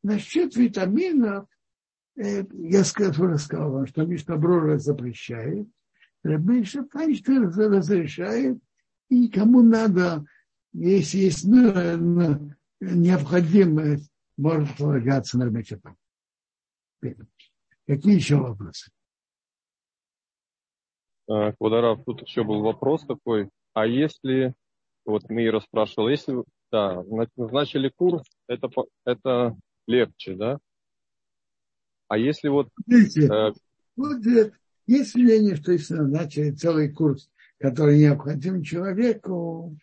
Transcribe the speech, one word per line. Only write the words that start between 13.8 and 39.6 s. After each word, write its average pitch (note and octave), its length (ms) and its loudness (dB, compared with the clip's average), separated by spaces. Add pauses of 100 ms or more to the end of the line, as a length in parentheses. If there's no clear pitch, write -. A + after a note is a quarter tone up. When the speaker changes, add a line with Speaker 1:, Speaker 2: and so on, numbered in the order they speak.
Speaker 1:
может D3+ 400 -2
полагаться C3+ 600 -2
на B2 80 0
Ребейша A2 340 -6
Файнштейн. - 1500 -20 (580)
Какие D3 280 2
еще D3 280 2
вопросы? G#2 480 -14 (2500)
Speaker 2:
А, G#2+ 240 -2
Квадарав, A2+ 520 -2
тут B2 180 -10
еще - 220 -6
был G#2+ 160 -4
вопрос C3 440 -4
такой. G#2+ 440 -6 (260)
А A2 120 0
если, C3 680 -2 (500)
вот G#2 240 -6
Мира A2+ 300 -2
спрашивала, A2 520 -4
если, C#3+ 260 -4 (340)
да, G2 320 -2
на-, A2 320 -6
назначили C3 540 -4
курс, E3+ 340 -2 (240)
это B2+ 220 -8
по-, - 200 -6 (160)
это B2 520 -2 (300)
легче, A2+ 480 -2
да? A2+ 240 -6 (1500)
А A2 100 -2
если C#3+ 300 -2
вот, C#3 200 0 (180)
Speaker 1:
Видите, G#3 400 4
Speaker 2:
э, G#2+ 260 2 (440)
Speaker 1:
вот, C4 300 -6
э, A3+ 260 4 (340)
есть B3+ 280 0
мнение, A3 420 4
что F3+ 160 -2
если E3 220 -2
назначили D3+ 580 -2
целый D3+ 400 -2
курс, D3 360 -2 (300)
который D3 400 4
необходим D3 640 2
человеку F3 1200 -4